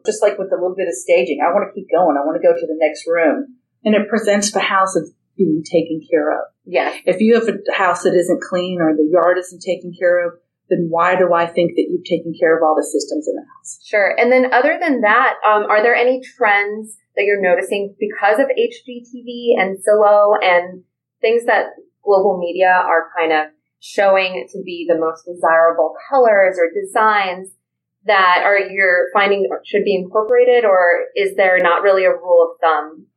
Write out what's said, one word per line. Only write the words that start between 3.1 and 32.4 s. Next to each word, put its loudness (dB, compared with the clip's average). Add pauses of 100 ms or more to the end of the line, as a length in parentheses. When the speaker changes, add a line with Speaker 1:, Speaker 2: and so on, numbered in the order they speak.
Speaker 2:
And 2
it 0
presents -2
the -2
house -2
as -8 (240)
being 0
taken -2 (100)
care 0
of. -6 (200)
Speaker 3:
Yes. -2 (100)
Speaker 2:
If 0
you 4
have 0
a -4
house -2
that 2
isn't 0
clean -4
or 2
the 0
yard 2
isn't -12
taken -6
care 0
of, -10 (360)
then -2
why 0
do 2
I 0
think -2
that 0
you've -6
taken -4
care 2
of 0
all 2
the -2
systems -6
in -4
the -12 (160)
house? -20
Speaker 3:
Sure. 0
And 2
then 2
other 2
than -2
that, 2 (120)
um, 2
are 0
there 2
any 0 (160)
trends -2 (180)
that -2
you're 0
noticing -2
because 0
of 2
H -2
G -16
T -18
V -2
and -4
Zillow 4
and 0 (380)
things 0
that 0 (360)
global 2
media 0
are 0
kind 0
of 0 (320)
showing 0
to -14
be -10
the 2
most -6
desirable 2 (140)
colors 4
or 0
designs -2 (560)
that 2
are, 2
you're 0
finding 0 (180)
should -2
be 0
incorporated, 2
or 2 (100)
is -4
there 2
not 0
really 2
a 2
rule 2